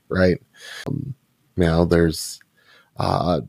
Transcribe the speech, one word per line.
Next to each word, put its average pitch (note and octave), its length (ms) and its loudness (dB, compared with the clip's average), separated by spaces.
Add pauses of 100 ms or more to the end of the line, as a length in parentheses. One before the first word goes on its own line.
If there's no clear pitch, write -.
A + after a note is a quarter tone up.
right? F#2 300 2 (480)
Um, - 280 -6 (420)
you F2+ 80 2
know, E2 200 4
there's, E2+ 560 0 (560)
uh, F2+ 520 -2